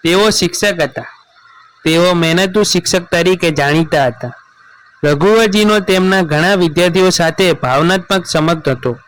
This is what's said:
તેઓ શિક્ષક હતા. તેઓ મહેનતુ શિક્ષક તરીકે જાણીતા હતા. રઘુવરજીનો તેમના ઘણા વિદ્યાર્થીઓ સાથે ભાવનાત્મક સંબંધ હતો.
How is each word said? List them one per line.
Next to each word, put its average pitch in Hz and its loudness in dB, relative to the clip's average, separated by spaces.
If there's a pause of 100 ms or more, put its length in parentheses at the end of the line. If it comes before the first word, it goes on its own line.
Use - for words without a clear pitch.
તેઓ 190 2
શિક્ષક 180 -2
હતા. 139 -6 (800)
તેઓ 170 2
મહેનતુ 180 0
શિક્ષક 185 -2 (100)
તરીકે 175 0
જાણીતા 151 0
હતા. 123 -6 (720)
રઘુવરજીનો 208 2
તેમના 185 0
ઘણા 160 0
વિદ્યાર્થીઓ 180 2
સાથે 175 0
ભાવનાત્મક 175 -2
સંબંધ 160 -2
હતો. 127 -4